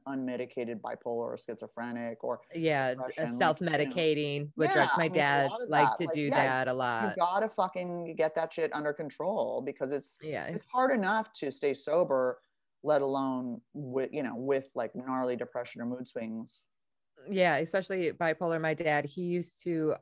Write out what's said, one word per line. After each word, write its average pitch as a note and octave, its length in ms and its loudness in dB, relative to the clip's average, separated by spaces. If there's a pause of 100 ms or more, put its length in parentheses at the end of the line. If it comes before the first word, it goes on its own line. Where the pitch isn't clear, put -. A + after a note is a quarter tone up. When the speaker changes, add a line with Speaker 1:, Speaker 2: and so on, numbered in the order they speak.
Speaker 1:
unmedicated B2 720 -4
bipolar A#2 540 -4
or A#2+ 60 -8
schizophrenic A#2 840 -8
or B2 160 -2 (140)
Speaker 2:
Yeah, D3 400 2
d-, B2+ 40 -4
Speaker 1:
depression, - 40 -12
like, B2+ 160 -6
you D3+ 160 -2
know. B2 60 -4
Speaker 2:
self-medicating D3+ 1160 2
with D#3+ 140 2
Speaker 1:
Yeah, G4 60 2
Speaker 2:
drugs. C#3+ 220 6
My E3 80 2
Speaker 1:
I - 20 2
mean, D3 40 0
a - 40 -4
Speaker 2:
dad C#3+ 360 4
Speaker 1:
lot A#3 120 -6
of G#3+ 60 -8
Speaker 2:
liked D3 220 6
Speaker 1:
that. G#2+ 60 -2
Speaker 2:
to F3 80 0
Speaker 1:
Like, E3 100 -2
Speaker 2:
do D3+ 60 0
Speaker 1:
yeah, C#3+ 140 0
Speaker 2:
that C3 320 4
a B2+ 40 0
Speaker 1:
you B2+ 60 0
Speaker 2:
lot. A#2 400 0
Speaker 1:
gotta F#3+ 320 2
fucking F3 680 -4
get D#3 200 2
that D#3+ 180 -2
shit D#3+ 200 -2
under D3+ 200 -2
control D3 680 -4
because C3+ 300 -6
it's, - 300 -8
Speaker 2:
Yeah. C3+ 240 -6
Speaker 1:
it's E3+ 200 -8
hard C4 260 2
enough A3 420 0
to C#3+ 180 -6
stay C#3 220 -2
sober, C3+ 680 2 (440)
let C#3+ 180 4
alone C3+ 600 -2 (120)
with, C3 400 -4
you D3 80 -2
know, A2+ 140 -4
with, C3+ 400 0
like, A#2 200 -4
gnarly B2+ 400 -2
depression A#2+ 460 -8
or A#2+ 60 -4
mood B2+ 200 -6
swings. A2+ 600 -10 (600)
Speaker 2:
Yeah, F3+ 300 4
especially F3 560 0
bipolar. E3 480 0
My D#3 140 2
dad, D3+ 280 2
he D#3+ 200 -6
used F3 400 -4
to, D#3+ 380 2